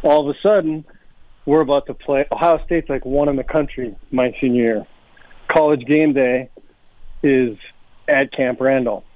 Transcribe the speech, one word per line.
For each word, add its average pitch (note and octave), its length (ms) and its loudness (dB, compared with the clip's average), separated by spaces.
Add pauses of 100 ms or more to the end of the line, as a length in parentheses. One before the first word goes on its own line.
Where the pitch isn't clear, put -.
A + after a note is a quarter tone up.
All D3 260 4
of C#3+ 60 -2
a - 60 -18
sudden, D#3+ 420 0 (640)
we're D3 160 4
about C#3+ 280 0
to C#3 60 -8
play. C#3+ 380 -2
Ohio D#3+ 320 2
State's, E3+ 240 -2
like, C3+ 160 -4
one C#3+ 240 0
in C#3 80 -2
the C3 80 -4
country B2+ 500 -4 (160)
my B2+ 300 0
senior B2 220 0
year. A2+ 240 -2 (600)
College D3+ 380 2
game D3+ 300 2
day B2+ 340 0 (760)
is B2+ 360 2 (500)
at C#3 240 0
Camp B2+ 300 -4
Randall. B2+ 420 0 (120)